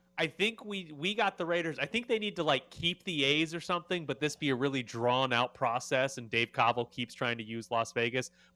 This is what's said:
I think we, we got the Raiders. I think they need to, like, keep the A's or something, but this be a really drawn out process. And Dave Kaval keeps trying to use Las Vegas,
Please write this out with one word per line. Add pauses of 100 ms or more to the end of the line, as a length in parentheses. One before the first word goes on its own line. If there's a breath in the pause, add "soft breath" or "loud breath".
(200)
I
think
we,
we
got
the
Raiders.
I
think
they
need
to,
like,
keep
the
A's
or
something,
but
this
be
a
really
drawn
out
process.
And
Dave
Kaval
keeps
trying
to
use
Las
Vegas, (240)